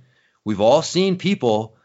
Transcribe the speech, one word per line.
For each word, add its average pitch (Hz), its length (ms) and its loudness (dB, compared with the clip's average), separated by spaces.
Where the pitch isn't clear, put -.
we've 101 180 -4
all 127 200 4
seen 180 360 -2
people 113 680 -2